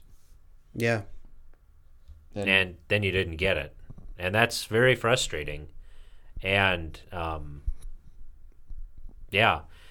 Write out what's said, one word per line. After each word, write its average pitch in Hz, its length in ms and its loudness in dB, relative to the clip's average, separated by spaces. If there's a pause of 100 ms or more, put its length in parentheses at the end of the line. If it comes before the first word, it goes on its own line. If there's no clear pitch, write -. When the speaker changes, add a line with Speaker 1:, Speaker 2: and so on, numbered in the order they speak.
(720)
Speaker 1:
Yeah. 117 280 2 (1300)
Speaker 2:
And 98 160 -2
Speaker 3:
And 92 280 6 (100)
then 104 160 4
you 95 80 2
didn't 90 240 0
get 90 220 2
it. 73 180 -6 (420)
And 90 160 -2
that's 117 300 4
very 123 320 6
frustrating. 76 720 0 (720)
And, 95 560 2 (140)
um, 78 500 -6 (1700)
yeah. 98 300 6 (300)